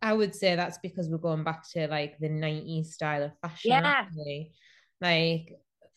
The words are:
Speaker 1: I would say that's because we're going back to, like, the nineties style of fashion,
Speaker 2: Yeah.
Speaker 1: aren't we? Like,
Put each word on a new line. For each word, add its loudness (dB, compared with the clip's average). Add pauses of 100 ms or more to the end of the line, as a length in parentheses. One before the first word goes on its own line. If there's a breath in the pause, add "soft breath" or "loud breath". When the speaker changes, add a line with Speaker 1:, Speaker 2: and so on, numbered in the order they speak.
Speaker 1:
I 4
would 2
say 4
that's -2
because -4
we're -2
going 0
back -4
to, -2
like, -2
the -2
nineties -2
style -2
of -8 (100)
fashion, -2
Speaker 2:
Yeah. 6
Speaker 1:
aren't 0
we? -8 (500 soft breath)
Like, 2 (380)